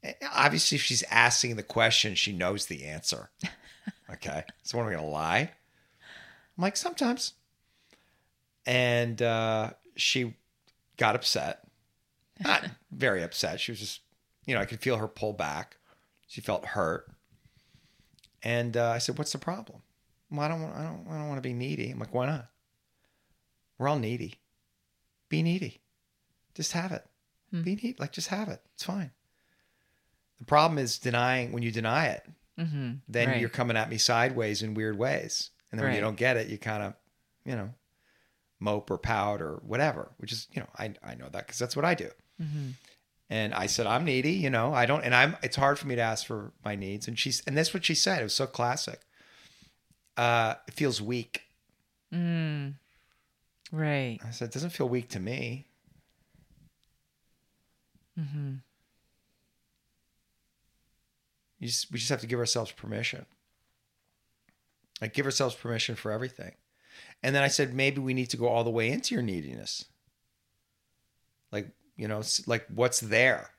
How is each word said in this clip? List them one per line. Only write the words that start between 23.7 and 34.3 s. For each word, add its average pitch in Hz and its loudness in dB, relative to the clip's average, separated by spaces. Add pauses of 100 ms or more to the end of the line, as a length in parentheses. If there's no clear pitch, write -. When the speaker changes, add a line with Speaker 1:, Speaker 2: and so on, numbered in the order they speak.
Speaker 1:
We're 127 0
all 147 4
needy. 117 -4 (920)
Be 160 2
needy. 170 0 (720)
Just - -4
have 175 -2
it. - -6 (460)
Speaker 2:
Hmm. 170 -2
Speaker 1:
Be 170 0
needy. 233 -4
Like, - -6
just - -6
have 202 -4
it. - -10 (140)
It's - -12
fine." 180 -4 (1300)
The 117 -16
problem 156 6
is 123 0
denying, 123 2
when 120 -4
you 117 -2
deny 117 2
it, - -4 (340)
Speaker 2:
Mm-hmm. 147 -2 (140)
Speaker 1:
then 120 2
Speaker 2:
Right. 127 2
Speaker 1:
you're 117 0
coming 120 0
at 110 0
me 113 -4
sideways 117 2